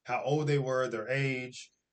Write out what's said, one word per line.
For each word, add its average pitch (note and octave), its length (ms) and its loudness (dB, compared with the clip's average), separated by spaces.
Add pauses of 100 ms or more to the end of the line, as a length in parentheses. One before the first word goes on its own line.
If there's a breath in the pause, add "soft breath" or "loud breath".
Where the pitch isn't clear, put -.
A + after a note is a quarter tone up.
how B2 200 -2
old D3 220 2
they C#3+ 120 4
were, C3 300 2
their A2+ 200 -4
age, C3 640 -2 (220)